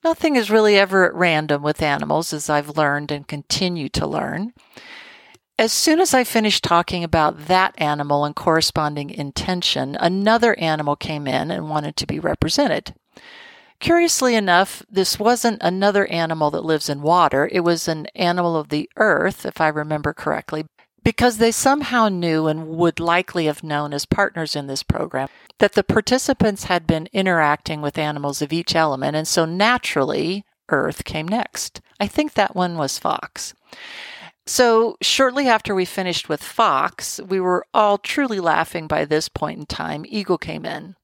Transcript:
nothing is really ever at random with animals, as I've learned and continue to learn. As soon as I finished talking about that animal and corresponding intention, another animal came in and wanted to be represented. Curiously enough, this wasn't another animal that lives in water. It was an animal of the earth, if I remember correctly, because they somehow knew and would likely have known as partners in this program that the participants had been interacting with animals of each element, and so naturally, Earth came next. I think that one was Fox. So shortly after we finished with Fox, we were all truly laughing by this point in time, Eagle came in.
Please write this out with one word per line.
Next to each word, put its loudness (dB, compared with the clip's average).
nothing 0
is 0
really 6
ever 4
at 0
random 0
with -2
animals, -2
as -6
I've 0
learned 0
and -8
continue -4
to -4
learn. -4
As 2
soon 4
as 4
I 4
finished 0
talking 2
about 0
that 2
animal 0
and -2
corresponding 0
intention, -4
another 2
animal 0
came -8
in -2
and -6
wanted -4
to -6
be -6
represented. -2
Curiously 2
enough, 2
this 0
wasn't 2
another 2
animal 0
that -4
lives 0
in -4
water. 4
It 0
was 0
an -4
animal 0
of -2
the -4
earth, 0
if -8
I 2
remember -2
correctly, -6
because 2
they 4
somehow 2
knew 0
and -2
would 0
likely 0
have -2
known -4
as -6
partners 0
in -6
this -6
program -2
that 4
the 2
participants 0
had 0
been -2
interacting 0
with -4
animals -4
of -4
each -4
element, 0
and -2
so 2
naturally, 0
Earth 0
came -6
next. -6
I -2
think -2
that 0
one 0
was -4
Fox. -6
So 4
shortly 2
after 2
we 0
finished -4
with -2
Fox, 0
we -2
were 0
all 4
truly -4
laughing 0
by 0
this -2
point -8
in -12
time, -8
Eagle -2
came -10
in. -10